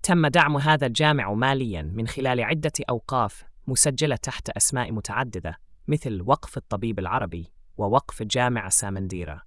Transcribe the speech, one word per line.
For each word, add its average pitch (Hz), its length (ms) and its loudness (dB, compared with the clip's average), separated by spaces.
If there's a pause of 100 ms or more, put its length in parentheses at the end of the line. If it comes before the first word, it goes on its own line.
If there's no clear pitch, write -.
تم 170 240 4
دعم 147 300 4
هذا 143 300 4
الجامع 127 460 2
ماليًا 120 480 0
من 101 260 -4
خلال 127 360 0
عدة 151 280 -2 (180)
أوقاف 120 540 0 (240)
مسجلة 135 480 2
تحت - 340 -8
أسماء 120 420 0
متعددة، 104 680 -4 (280)
مثل 120 380 -2
وقف - 320 0
الطبيب 104 420 -4
العربي 87 520 -4 (260)
ووقف 110 460 0
جامع 120 460 0
سامنديرا. 95 760 -2